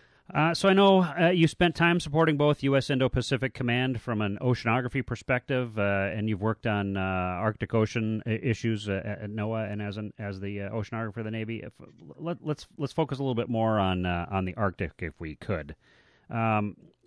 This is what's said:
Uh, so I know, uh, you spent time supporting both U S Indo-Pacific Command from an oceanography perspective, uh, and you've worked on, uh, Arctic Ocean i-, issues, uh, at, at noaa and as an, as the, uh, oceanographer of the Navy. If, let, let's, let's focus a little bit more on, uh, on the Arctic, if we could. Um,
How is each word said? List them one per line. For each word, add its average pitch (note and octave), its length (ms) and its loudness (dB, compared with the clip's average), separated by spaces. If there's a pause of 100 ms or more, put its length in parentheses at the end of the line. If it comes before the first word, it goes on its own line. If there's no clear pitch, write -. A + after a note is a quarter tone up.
(340)
Uh, D#3 180 2
so G3 160 2
I F#3+ 60 8
know, F#3+ 280 8
uh, E3 280 4
you E3 180 6
spent E3+ 260 2
time E3+ 260 2
supporting D#3 360 2
both D3 260 4
U C3+ 140 4
S C3 140 0
Indo-Pacific B2+ 640 0
Command B2 440 0
from A2+ 220 -2
an G2+ 220 0
oceanography B2 640 0
perspective, B2 720 -2
uh, G2+ 340 2
and G#2+ 160 -2
you've G2 140 -2
worked A2 240 -2
on, G2+ 320 0
uh, - 20 -2
Arctic F#2+ 720 -2
Ocean A2 540 0
i-, A#2+ 40 -2
issues, A2 600 -2
uh, F#2+ 120 -2
at, G#2 200 -8
at G#2 80 -8
noaa G#2+ 420 -4
and G#2 80 -6
as G#2 160 -6
an, G#2+ 220 -8
as G2+ 220 -8
the, G2+ 220 -8
uh, G2+ 80 -8
oceanographer A2+ 480 -6
of A2+ 60 -6
the G#2+ 60 -6
Navy. A2 320 -6
If, - 100 -14 (460)
let, E3 240 -6
let's, - 240 -6 (100)
let's C#3+ 160 -6
focus C#3 280 -2
a - 20 -4
little C3 120 0
bit A#2 140 0
more A2 300 2
on, F#2 260 2
uh, F2 260 -2
on F#2+ 140 0
the F2+ 100 -6
Arctic, F#2 440 -2
if E2 200 -10
we D#2 180 -10
could. D2 400 -6 (520)
Um, A2 480 0 (300)